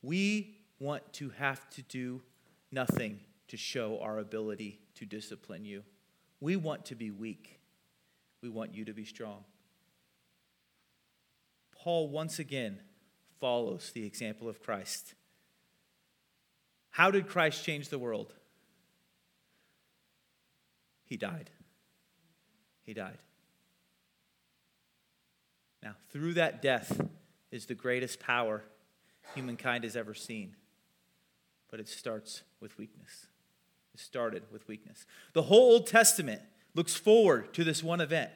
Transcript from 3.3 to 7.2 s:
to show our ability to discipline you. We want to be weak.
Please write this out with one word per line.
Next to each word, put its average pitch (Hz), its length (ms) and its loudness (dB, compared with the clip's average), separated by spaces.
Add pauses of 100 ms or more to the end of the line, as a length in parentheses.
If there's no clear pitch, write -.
to 113 80 -12
show 110 420 -4
our 107 200 -2
ability 107 600 -6 (160)
to 117 100 -16
discipline 104 600 -14
you. 101 180 -12 (560)
We 160 160 -2
want 160 300 -6
to 127 100 -14
be 110 160 -8
weak. 107 480 -12 (800)